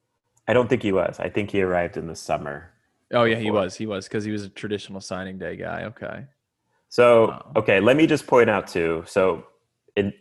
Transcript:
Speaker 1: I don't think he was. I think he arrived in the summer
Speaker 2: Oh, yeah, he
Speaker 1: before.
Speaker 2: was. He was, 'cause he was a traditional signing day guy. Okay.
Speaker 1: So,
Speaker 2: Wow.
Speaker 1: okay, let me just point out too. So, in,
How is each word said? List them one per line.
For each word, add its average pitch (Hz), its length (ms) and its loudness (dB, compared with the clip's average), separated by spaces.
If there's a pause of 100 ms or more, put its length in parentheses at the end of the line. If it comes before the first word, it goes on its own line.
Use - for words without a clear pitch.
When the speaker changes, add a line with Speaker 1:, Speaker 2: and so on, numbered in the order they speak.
(480)
Speaker 1:
I 110 60 2
don't 120 140 4
think 117 140 0
he 104 100 -2
was. 87 280 0
I 87 100 -6
think 101 220 -4
he 98 100 0
arrived 87 360 0
in 80 100 -8
the 80 80 -12
summer 76 560 -8 (420)
Speaker 2:
Oh, 120 100 2
yeah, 113 140 2
he 113 80 -4
Speaker 1:
before. 104 160 0
Speaker 2:
was. 92 140 -4
He 110 100 -10
was, 98 220 -8
'cause 107 160 -6
he 107 80 -6
was 104 120 -6
a 98 60 -14
traditional 101 520 -10
signing 95 360 -10
day 87 180 -10
guy. 85 300 -10
Okay. - 400 -12 (640)
Speaker 1:
So, 117 380 6
Speaker 2:
Wow. 65 300 -8
Speaker 1:
okay, 107 220 4
let 117 160 6
me 156 120 4
just 147 200 0
point 120 220 6
out 98 180 0
too. 82 380 -2
So, 92 400 0 (500)
in, 101 260 0